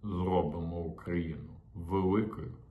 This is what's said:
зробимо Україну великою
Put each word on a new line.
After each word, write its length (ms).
зробимо 760
Україну 720
великою 760